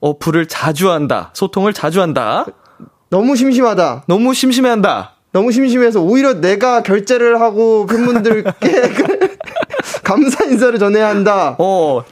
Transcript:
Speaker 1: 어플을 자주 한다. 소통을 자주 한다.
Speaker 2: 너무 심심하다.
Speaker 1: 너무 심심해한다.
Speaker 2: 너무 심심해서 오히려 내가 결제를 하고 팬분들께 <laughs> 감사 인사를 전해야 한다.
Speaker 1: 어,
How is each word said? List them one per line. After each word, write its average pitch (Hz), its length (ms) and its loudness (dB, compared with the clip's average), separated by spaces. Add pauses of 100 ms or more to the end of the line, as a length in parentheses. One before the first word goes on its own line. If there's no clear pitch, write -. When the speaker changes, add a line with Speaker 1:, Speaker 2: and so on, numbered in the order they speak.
Speaker 1:
어플을 156 460 -2
자주 160 440 -2
한다. 131 440 -2
소통을 196 380 -2
자주 165 300 -2
한다. 139 440 -2 (600)
Speaker 2:
너무 233 280 2
심심하다. 220 720 0
Speaker 1:
너무 233 260 2
심심해한다. 233 800 0 (200)
Speaker 2:
너무 220 200 2
심심해서 240 500 2
오히려 254 320 2
내가 208 480 0
결제를 233 580 0
하고 220 460 2
팬분들께 226 680 0
<laughs> - 1500 -4
감사 262 420 0
인사를 247 340 0
전해야 208 300 2
한다. 196 500 0
Speaker 1:
어, 160 540 0